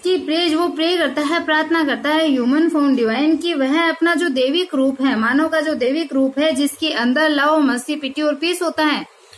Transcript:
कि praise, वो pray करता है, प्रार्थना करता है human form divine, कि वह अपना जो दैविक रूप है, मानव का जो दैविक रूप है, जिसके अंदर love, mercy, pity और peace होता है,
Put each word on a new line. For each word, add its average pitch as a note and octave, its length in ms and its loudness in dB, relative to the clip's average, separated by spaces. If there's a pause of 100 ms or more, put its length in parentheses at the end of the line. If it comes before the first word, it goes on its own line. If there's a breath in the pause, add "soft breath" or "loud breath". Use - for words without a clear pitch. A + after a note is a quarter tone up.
कि F4+ 140 2
praise, D#4+ 360 0
वो E4+ 140 0
pray D#4+ 280 0
करता D4+ 260 -2
है, E4 220 -2
प्रार्थना D#4 400 0
करता C4 260 -2
है D#4+ 180 2
human C4+ 400 2
form C#4+ 280 2
divine, B3 400 2
कि E4+ 180 -4
वह D4 340 0
अपना E4 260 0
जो E4+ 140 0
दैविक C#4 460 0
रूप C4+ 280 0
है, B3+ 160 0
मानव C4 300 2
का D#4+ 120 0
जो D4+ 140 -2
दैविक C4+ 380 -2
रूप C4+ 260 0
है, D#4 140 2
जिसके C#4+ 380 -2
अंदर C4 380 0
love, D4+ 320 2
mercy, B3+ 360 0
pity C#4+ 260 -6
और D4 120 0
peace E4+ 280 -2
होता D#4+ 220 -2
है, B3+ 220 -2 (320 loud breath)